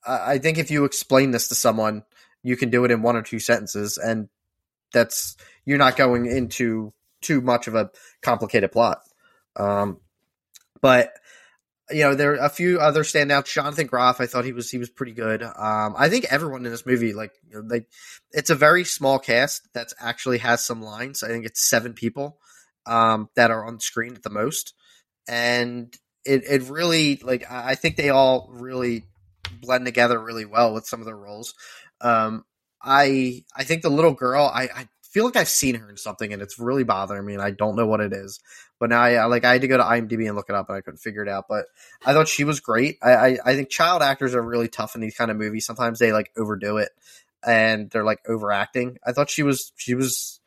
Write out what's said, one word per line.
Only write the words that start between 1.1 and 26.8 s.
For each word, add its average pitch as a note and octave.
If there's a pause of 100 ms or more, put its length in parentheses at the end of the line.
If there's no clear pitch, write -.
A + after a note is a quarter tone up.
this A#2
to A#2
someone, G#2+ (400)
you B2
can C3
do B2
it A#2+
in A2+
one A#2+
or A2+
two A2
sentences, G#2
and A2 (640)
that's, - (280)
you're C#3+
not C3
going B2
into A#2 (300)
too D3
much B2
of A2+
a G#2+ (300)
complicated G#2+
plot. A2+ (540)
Um, G2+ (840)
but, B2+ (800)
you D3+
know, C#3
there C#3+
are C#3
a C#3+
few F3+
other D3+
standouts. C#3+
Jonathan D3
Groff, B2
I B2
thought B2
he C3
was, A#2
he B2+
was A#2+
pretty B2
good. A2
Um, G#2+
I C#3+
think A#3
everyone C3+
in A#2
this A#2
movie, A#2
like, G#2+ (160)
you G2+
know, G#2+
like, A#2 (420)
it's D3+
a D#3
very D#3
small C3+
cast C3
that's A#2
actually A#2+
has A#2
some A2+
lines. A2+
I A2
think A2+
it's -
seven A#2
people, C#3 (480)
um, A2+
that A#2
are A2
on A#2
screen A#2+
at G#2+
the G#2+
most. G#2+ (520)
And A#2+ (300)
it, C3+
it C3
really, D#3